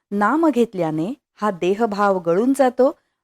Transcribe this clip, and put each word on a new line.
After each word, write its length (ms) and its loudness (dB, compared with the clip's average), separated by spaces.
नाम 380 2
घेतल्याने 640 -2
हा 160 -4
देहभाव 680 0
गळून 380 0
जातो 400 2